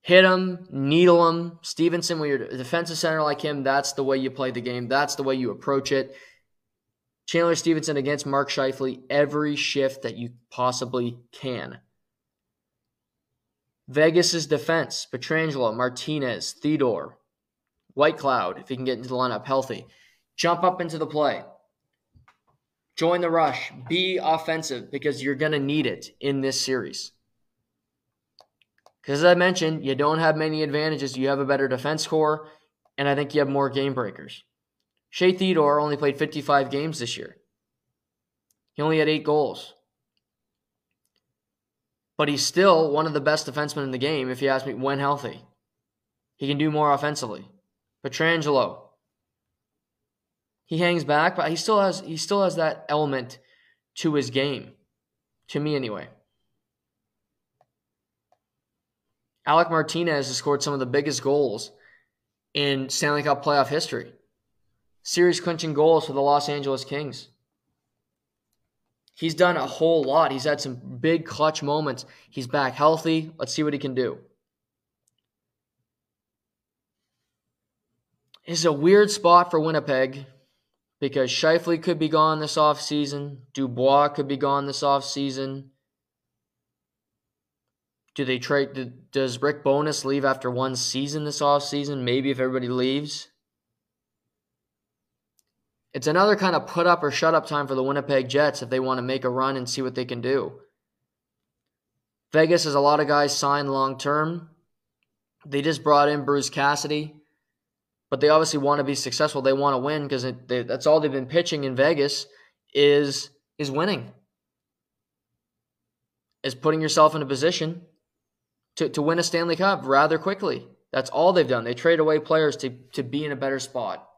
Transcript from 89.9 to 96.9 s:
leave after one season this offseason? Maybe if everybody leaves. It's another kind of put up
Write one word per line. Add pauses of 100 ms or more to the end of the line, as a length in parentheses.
leave
after
one
season
this
offseason?
Maybe
if
everybody
leaves. (2750)
It's
another
kind
of
put
up